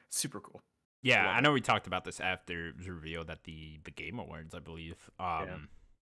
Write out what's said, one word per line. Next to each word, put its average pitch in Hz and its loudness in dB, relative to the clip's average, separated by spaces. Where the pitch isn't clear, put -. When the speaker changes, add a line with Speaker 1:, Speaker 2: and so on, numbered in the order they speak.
Speaker 1:
Super - -2
cool. - -16
Speaker 2:
Yeah, 113 8
Speaker 1:
Love 95 4
Speaker 2:
I - 6
Speaker 1:
it. - 4
Speaker 2:
know 151 8
we 135 4
talked 110 4
about 90 0
this - -6
after 87 -2
it - -12
was 87 -10
revealed 82 -6
at 80 -10
the, 78 -12
the - -12
Game 76 -8
Awards, 80 -10
I 87 -8
believe. 82 -10
Um, 80 -2